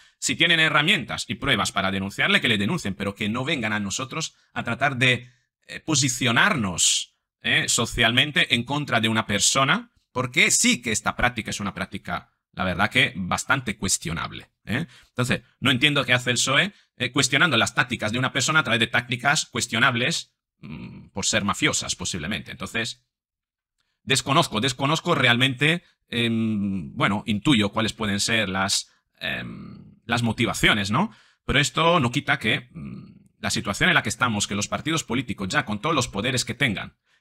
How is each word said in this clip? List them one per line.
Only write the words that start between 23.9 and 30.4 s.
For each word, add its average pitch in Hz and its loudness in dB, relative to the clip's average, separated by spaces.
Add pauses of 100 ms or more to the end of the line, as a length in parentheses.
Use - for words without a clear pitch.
desconozco, - 2
desconozco 143 0
realmente, 135 2 (260)
em, 110 -2
bueno, - 0
intuyo 104 2
cuáles 107 0
pueden 101 -2
ser - 0
las, 95 -2 (300)
em, - -10
las - 0
motivaciones, 117 2